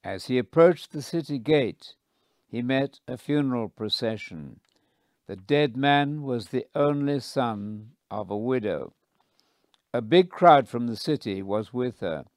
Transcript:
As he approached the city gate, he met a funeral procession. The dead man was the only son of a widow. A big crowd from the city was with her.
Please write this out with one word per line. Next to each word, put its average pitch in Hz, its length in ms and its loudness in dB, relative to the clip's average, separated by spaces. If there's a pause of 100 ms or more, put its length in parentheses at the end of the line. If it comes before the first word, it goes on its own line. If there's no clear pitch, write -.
As 95 220 -10
he 127 120 0
approached 165 540 4
the 151 100 -8
city 147 380 -6
gate, 135 560 0 (500)
he 117 160 -6
met 135 460 -2
a 123 100 -8
funeral 131 500 -2
procession. 104 920 -8 (680)
The 98 100 -12
dead 135 400 0
man 143 460 2
was 123 260 -6
the 127 260 -6
only 143 440 0
son 110 800 -6 (120)
of 101 220 -8
a 104 80 -4
widow. 104 560 -2 (1000)
A 123 80 -2
big 170 300 4
crowd 151 380 8
from 120 180 -4
the 117 100 -4
city 104 460 -4
was 101 320 -4
with 123 240 -4
her. 78 280 -6 (100)